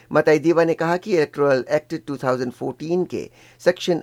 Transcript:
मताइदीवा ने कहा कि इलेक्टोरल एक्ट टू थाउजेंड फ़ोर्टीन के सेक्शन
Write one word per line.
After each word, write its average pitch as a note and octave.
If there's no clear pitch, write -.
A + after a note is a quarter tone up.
मताइदीवा D#3
ने E3
कहा E3
कि G#3
इलेक्टोरल C#3+
एक्ट D3+
टू C#3
थाउजेंड B2+
फ़ोर्टीन D3+
के F2+
सेक्शन F3